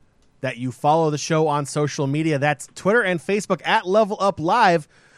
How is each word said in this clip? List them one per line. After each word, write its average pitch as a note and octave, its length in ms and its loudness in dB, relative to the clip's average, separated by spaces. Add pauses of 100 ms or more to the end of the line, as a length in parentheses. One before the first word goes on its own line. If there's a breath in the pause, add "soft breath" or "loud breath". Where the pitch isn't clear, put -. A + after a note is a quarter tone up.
(400)
that B2+ 160 -6
you B2 160 -6
follow D#3 360 2
the D3 80 -2
show D#3+ 300 0
on D3 180 -2
social D3 400 -4
media. D3+ 320 0
That's C#3+ 380 -2
Twitter A3 260 2
and F3+ 160 -2
Facebook G3 480 -4
at F#3+ 220 0
Level G3+ 320 2
Up F#3+ 220 0
Live F3+ 480 2 (280 soft breath)